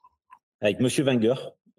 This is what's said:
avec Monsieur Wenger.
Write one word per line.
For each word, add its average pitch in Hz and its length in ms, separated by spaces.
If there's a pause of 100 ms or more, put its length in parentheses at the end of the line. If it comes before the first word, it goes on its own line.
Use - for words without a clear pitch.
(600)
avec 107 180
Monsieur 127 240
Wenger. 120 300 (460)